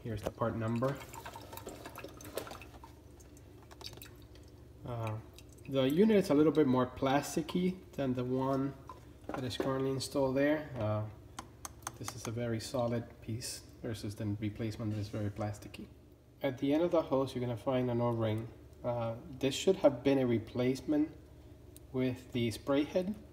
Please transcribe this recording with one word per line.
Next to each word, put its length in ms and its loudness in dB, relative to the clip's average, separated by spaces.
Here's 180 -6
the 80 0
part 280 -2
number. 360 0
Uh, 260 -4
the 140 4
unit 340 8
is 120 4
a 40 6
little 180 8
bit 160 6
more 180 6
plasticky 880 0
than 200 0
the 100 -2
one 480 0
that 180 -4
is 100 -4
currently 360 0
installed 440 0
there. 320 2
Uh, 260 0
this 160 -8
is 120 -8
a 40 -4
very 280 -2
solid 440 -2
piece 400 -8
versus 320 -6
the 100 -6
replacement 540 -4
that 60 -2
is 80 -4
very 240 -4
plasticky. 560 -8
At 160 -2
the 120 2
end 120 4
of 80 2
the 100 6
hose, 320 2
you're 100 -2
gonna 140 -2
find 320 2
an 120 2
O-ring. 460 0
Uh, 280 -2
this 160 2
should 220 4
have 260 4
been 160 6
a 80 4
replacement 840 2
with 400 -2
the 180 2
spray 320 2
head. 320 0